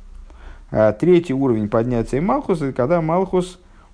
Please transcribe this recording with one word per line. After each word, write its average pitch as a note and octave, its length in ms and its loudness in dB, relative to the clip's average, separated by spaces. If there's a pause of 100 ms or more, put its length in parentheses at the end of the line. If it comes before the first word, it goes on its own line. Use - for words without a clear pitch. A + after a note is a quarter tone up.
(720)
А A2 200 4
третий E3 420 2
уровень A#2+ 360 0
поднятия A#2+ 500 0
Малхус, G3+ 420 -2
это C3+ 120 -4
когда D3+ 260 0
Малхус, F3+ 600 -2 (340)